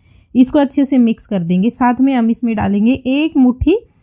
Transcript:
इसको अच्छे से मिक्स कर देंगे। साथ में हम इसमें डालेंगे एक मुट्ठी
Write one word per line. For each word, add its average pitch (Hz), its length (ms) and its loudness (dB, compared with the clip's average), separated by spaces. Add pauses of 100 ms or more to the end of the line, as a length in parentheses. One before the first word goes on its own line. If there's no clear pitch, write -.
(360)
इसको 262 240 2
अच्छे 277 260 0
से 269 140 0
मिक्स 226 280 -2
कर 202 140 -4
देंगे। 185 300 0
साथ 247 300 -2
में 269 120 2
हम 233 160 0
इसमें 233 260 -4
डालेंगे 208 380 0
एक 294 440 -2
मुट्ठी 254 400 2 (260)